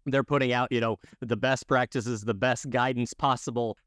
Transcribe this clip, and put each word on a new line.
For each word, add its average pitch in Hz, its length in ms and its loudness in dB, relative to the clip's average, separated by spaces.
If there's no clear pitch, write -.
they're 139 160 2
putting 131 300 2
out, 123 180 2
you 120 120 2
know, 113 160 2
the 113 160 -2
best 131 280 0
practices, 123 560 0
the 107 120 0
best 123 360 -2
guidance 123 440 0
possible 120 720 -2